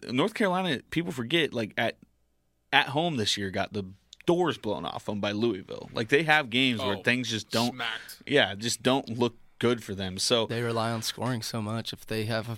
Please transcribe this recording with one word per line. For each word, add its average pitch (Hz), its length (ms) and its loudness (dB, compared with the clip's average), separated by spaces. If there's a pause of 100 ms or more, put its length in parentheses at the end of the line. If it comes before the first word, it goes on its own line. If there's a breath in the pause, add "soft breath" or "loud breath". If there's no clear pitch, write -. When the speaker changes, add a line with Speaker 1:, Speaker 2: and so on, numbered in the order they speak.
Speaker 1:
North 139 240 2
Carolina, 180 460 2 (120)
people 170 200 -2
forget, 131 420 0
like, 110 240 -2
at, 117 200 0 (720)
at 143 160 6
home 151 300 0
this 107 200 0
year 98 140 -4
got 95 220 -2
the 101 100 -4 (420)
doors 170 320 2
blown 85 280 -4
off - 220 -8
them 104 120 -2
by 104 140 0
Louisville. 104 600 -2
Like, 117 140 -2
they 143 160 4
have 151 260 4
games 123 300 2
where 98 160 -2
Speaker 2:
Oh, 95 80 -8
Speaker 1:
things 120 260 2
just 110 200 -4
don't, 120 240 2
Speaker 2:
smacked. 117 520 -8
Speaker 1:
yeah, 107 300 4
just 110 260 -4
don't 127 360 2
look 120 180 2 (240)
good 117 240 2
for 104 100 -8
them. 95 260 -6
So 117 260 2
Speaker 3:
They 117 160 -4
rely 117 300 0
on 113 100 -4
scoring 127 400 -4
so 113 200 -4
much. 107 300 -4
If - 140 -12
they 110 200 -2
have 113 240 -2
a 113 80 -6